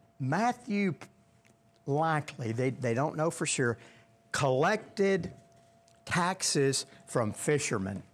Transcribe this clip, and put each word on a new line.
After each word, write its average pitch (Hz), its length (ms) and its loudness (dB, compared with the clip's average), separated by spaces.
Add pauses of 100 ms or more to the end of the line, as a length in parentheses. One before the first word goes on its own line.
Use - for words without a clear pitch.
(220)
Matthew 202 760 0 (880)
likely, 147 680 0
they, 127 160 2
they 127 240 -2
don't 143 240 0
know 156 120 2
for 165 160 -4
sure, 123 320 0 (540)
collected 185 1000 0 (720)
taxes 170 800 2 (220)
from 110 260 0
fishermen. 104 680 -2 (120)